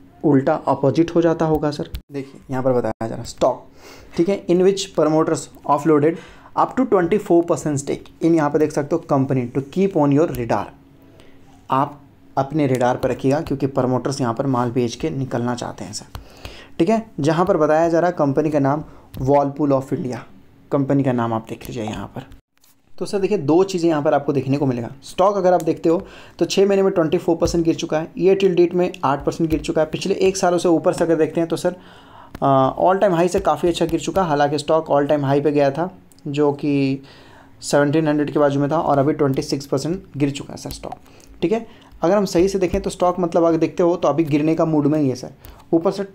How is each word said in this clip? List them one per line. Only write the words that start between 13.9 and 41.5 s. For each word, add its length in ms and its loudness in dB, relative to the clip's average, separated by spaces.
यहाँ 120 -2
पर 140 -4
माल 240 0
बेच 240 -2
के 140 -6
निकलना 460 -4
चाहते 300 -10
हैं 80 -14
सर, 260 -16
ठीक 100 2
है। 160 0
जहाँ 260 2
पर 120 2
बताया 320 4
जा 100 2
रहा 100 2
है, 80 -4
कंपनी 340 0
का 80 0
नाम 240 0
Whirlpool 520 2
of 200 -2
India, 260 -8
कंपनी 320 0
का 100 2
नाम 200 -2
आप 160 -4
देख 200 -14
लीजिए 140 -8
यहाँ 240 -8
पर। 340 -16
तो 120 -8
सर 140 -4
देखिए, 180 0
दो 260 4
चीज़ें 260 0
यहाँ 140 0
पर 100 2
आपको 200 0
देखने 240 0
को 80 0
मिलेगा। 240 -2
स्टॉक 340 0
अगर 160 2
आप 100 2
देखते 260 0
हो 120 2
तो 60 2
छः 220 2
महीने 160 2
में 80 2
ट्वेंटी 260 0
फ़ोर 180 0
परसेंट 300 0
गिर 100 2
चुका 240 -4
है, 140 -6
year 240 4
till 200 2
date 160 4
में 180 0
आठ 220 0
परसेंट 240 -2
गिर 100 0
चुका 220 -2
है। 60 2
पिछले 300 -4
एक 200 2
सालों 200 2
से 120 0
ऊपर 240 2
से 100 -2
अगर 120 2
देखते 260 0
हैं 80 -2
तो 60 -2
सर, 200 -4
अ, 460 2
all 200 4
time 140 4
high 120 2
से 120 0
काफ़ी 300 0
अच्छा 160 0
गिर 140 -2
चुका 240 -2
है। 60 -2
हालांकि 300 2
स्टॉक 300 0
all 200 2
time 140 0
high 200 0
पे 80 2
गया 200 2
था 180 -4
जो 240 2
कि 480 -2
सेवनटीन 460 2
हंड्रेड 240 0
के 80 0
बाजू 200 2
में 120 0
था 80 0
और 180 2
अभी 160 2
ट्वेंटी 280 0
सिक्स 240 -6
परसेंट 380 -4
गिर 140 0
चुका 220 -12
है 40 -14
सर 120 -14
स्टॉक, 240 -12
ठीक 100 0